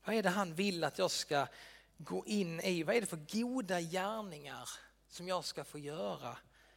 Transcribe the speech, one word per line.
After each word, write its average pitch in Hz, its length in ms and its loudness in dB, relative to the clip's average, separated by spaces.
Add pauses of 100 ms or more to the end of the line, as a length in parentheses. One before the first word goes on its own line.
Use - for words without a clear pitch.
Vad 208 100 0
är 220 80 4
det 190 80 6
han 180 240 0
vill 175 300 2
att 143 140 0
jag 185 120 4
ska 143 360 2 (500)
gå 180 300 -4
in 175 340 2
i? 180 220 2
Vad 185 140 4
är 240 40 6
det 196 60 -2
för 156 260 -6
goda 220 480 2
gärningar 170 880 -4 (400)
som 180 200 -10
jag 180 160 2
ska - 200 -4
få - 140 -12
göra 147 600 -4 (380)